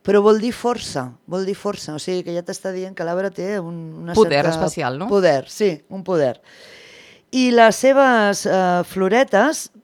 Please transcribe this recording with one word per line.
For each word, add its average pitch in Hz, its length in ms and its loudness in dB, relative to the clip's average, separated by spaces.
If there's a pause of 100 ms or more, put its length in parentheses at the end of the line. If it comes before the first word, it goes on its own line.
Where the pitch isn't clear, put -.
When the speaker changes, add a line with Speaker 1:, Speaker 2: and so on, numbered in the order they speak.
Speaker 1:
però 202 200 4
vol 214 200 6
dir 240 120 -2
força, 220 520 -6 (240)
vol 185 160 -4
dir 196 120 -4
força. 202 360 -8
O - 80 -10
sigui 185 240 -6
que 170 80 -8
ja 175 120 -6
t'està 190 280 -8
dient 185 200 -10
que 170 120 -8
l'arbre 185 280 -4
té 196 240 -6
un, 170 180 -10 (260)
una 170 160 -8
Speaker 2:
Poder 147 240 4
Speaker 1:
certa 165 160 0
Speaker 2:
especial, 147 400 -4
no? 190 120 -6
Speaker 1:
Poder, 170 400 2
sí, 202 220 0 (180)
un 196 160 -12
poder. 147 300 0 (960)
I 254 220 2
les 226 240 6
seves, 254 680 2
eh, 180 380 0
floretes, 214 880 0 (140)